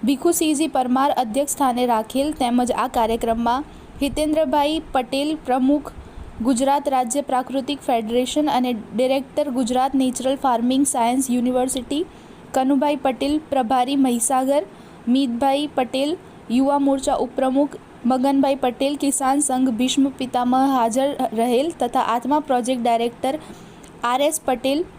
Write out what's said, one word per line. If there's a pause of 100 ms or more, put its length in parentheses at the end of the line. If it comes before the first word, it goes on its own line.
ભીખુસિંહજી
પરમાર
અધ્યક્ષ
સ્થાને
રાખેલ (120)
તેમજ
આ (100)
કાર્યક્રમમાં (360)
હિતેન્દ્રભાઈ (220)
પટેલ (160)
પ્રમુખ (600)
ગુજરાત
રાજ્ય
પ્રાકૃતિક
ફેડરેશન
અને
ડિરેક્ટર (100)
ગુજરાત
નેચરલ
ફાર્મિંગ
સાયન્સ
યુનિવર્સિટી, (540)
કનુભાઈ
પટેલ (200)
પ્રભારી
મહીસાગર, (540)
મીતભાઈ (140)
પટેલ (380)
યુવા
મોરચા
ઉપપ્રમુખ, (340)
મગનભાઈ
પટેલ
કિસાન
સંઘ
ભીષ્મ (140)
પિતામહ (160)
હાજર (320)
રહેલ
તથા (120)
આત્મા (100)
પ્રોજેક્ટ
ડાયરેક્ટર (800)
આર
એસ (120)
પટેલ (140)